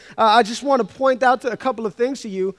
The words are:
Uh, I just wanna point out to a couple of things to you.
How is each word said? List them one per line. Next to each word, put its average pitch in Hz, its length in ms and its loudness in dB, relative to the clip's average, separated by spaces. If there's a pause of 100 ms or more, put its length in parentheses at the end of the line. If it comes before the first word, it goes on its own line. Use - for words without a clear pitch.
(180)
Uh, - 40 4
I 226 200 6
just 220 200 -4
wanna 262 220 0
point 262 380 -2
out 247 200 2
to 247 80 -4
a 214 60 -6
couple 233 300 -6
of 190 80 -8
things 247 280 -4
to 226 60 -12
you. 190 300 -4